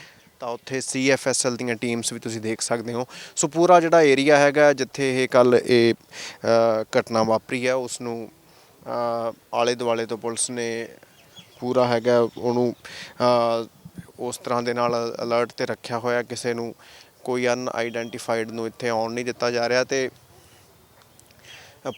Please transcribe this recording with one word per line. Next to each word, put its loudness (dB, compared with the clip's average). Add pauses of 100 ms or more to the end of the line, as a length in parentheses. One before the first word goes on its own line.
(400)
ਤਾਂ -8
ਉੱਥੇ -8
ਸੀ -2
ਐਫ 2
ਐਸ 0
ਐਲ 0
ਦੀਆਂ -4
ਟੀਮਸ -4
ਵੀ -10
ਤੁਸੀਂ -8
ਦੇਖ -4
ਸਕਦੇ -4
ਹੋ। -6 (280)
ਸੋ 0
ਪੂਰਾ 6
ਜਿਹੜਾ 6
ਏਰੀਆ 6
ਹੈਗਾ 6
ਜਿੱਥੇ -2
ਇਹ -2
ਕੱਲ੍ਹ 6
ਇਹ, 4
ਅ, -10 (520)
ਘਟਨਾ 0
ਵਾਪਰੀ -2
ਹੈ 0
ਉਸ -8
ਨੂੰ, -10 (540)
ਅ, -4 (200)
ਆਲੇ 2
ਦੁਆਲੇ -2
ਤੋਂ -8
ਪੁਲਿਸ -6
ਨੇ -6 (720)
ਪੂਰਾ 2
ਹੈਗਾ 2 (180)
ਉਹਨੂੰ, -2 (380)
ਅ, 0 (520)
ਉਸ -8
ਤਰ੍ਹਾਂ -4
ਦੇ -2
ਨਾਲ -2
ਅਲਰਟ 0
'ਤੇ -6
ਰੱਖਿਆ -8
ਹੋਇਆ, -2
ਕਿਸੇ -6
ਨੂੰ -8 (480)
ਕੋਈ -2
ਅਨਆਈਡੈਂਟੀਫਾਈਡ -4
ਨੂੰ -6
ਇੱਥੇ -6
ਆਉਣ -2
ਨਹੀਂ -6
ਦਿੱਤਾ -4
ਜਾ -2
ਰਿਹਾ 2
ਤੇ, -4 (1800)
ਅ, -8